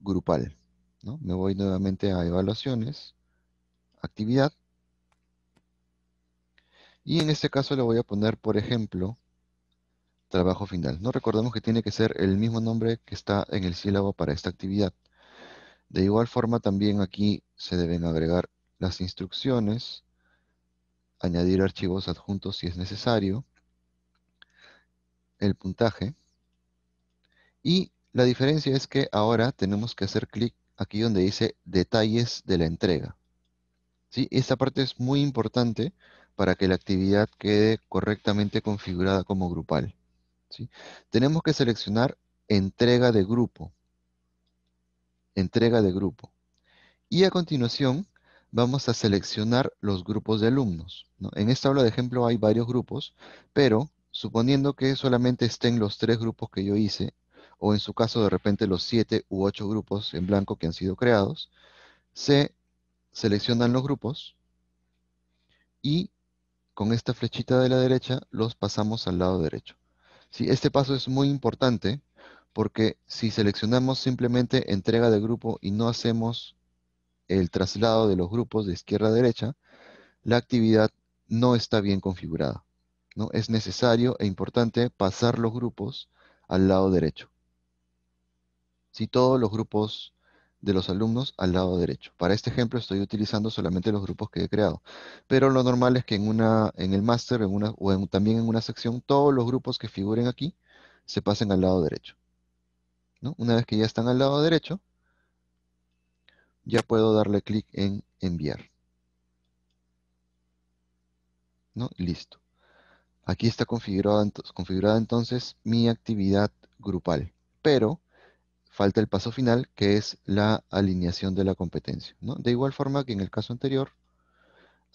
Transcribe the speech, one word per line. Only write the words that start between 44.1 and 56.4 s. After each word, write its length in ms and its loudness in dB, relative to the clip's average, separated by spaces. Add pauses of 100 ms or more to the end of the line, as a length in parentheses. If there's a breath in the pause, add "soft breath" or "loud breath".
Entrega 460 2
de 120 4
grupo. 380 -6 (760 soft breath)
Y 160 2
a 60 6
continuación 800 0 (440 soft breath)
vamos 380 0
a 40 2
seleccionar 840 0
los 240 -2
grupos 380 -2
de 60 4
alumnos, 580 -2 (120)
¿no? 180 -8
En 140 0
esta 200 2
aula 140 4
de 60 6
ejemplo 360 -2
hay 120 2
varios 300 2
grupos, 460 -6 (400 loud breath)
pero 360 4 (220)
suponiendo 640 0
que 220 0
solamente 500 2
estén 340 0
los 200 -2
tres 180 2
grupos 320 -6